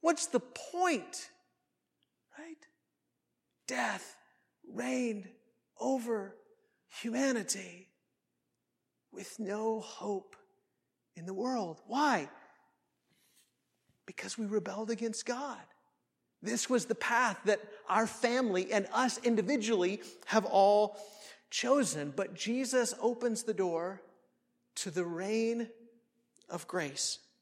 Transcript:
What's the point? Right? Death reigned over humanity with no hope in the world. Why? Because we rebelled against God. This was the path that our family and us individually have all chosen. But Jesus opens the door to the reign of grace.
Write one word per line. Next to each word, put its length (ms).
What's 240
the 140
point? 880
Right? 180
Death 500
reigned 560
over 560
humanity 1000
with 280
no 420
hope 540
in 120
the 60
world. 520
Why? 420
Because 280
we 120
rebelled 420
against 380
God. 320
This 280
was 160
the 100
path 480
that 160
our 180
family 640
and 220
us 320
individually 760
have 180
all 520
chosen. 680
But 180
Jesus 680
opens 420
the 100
door 480
to 140
the 140
reign 640
of 180
grace. 540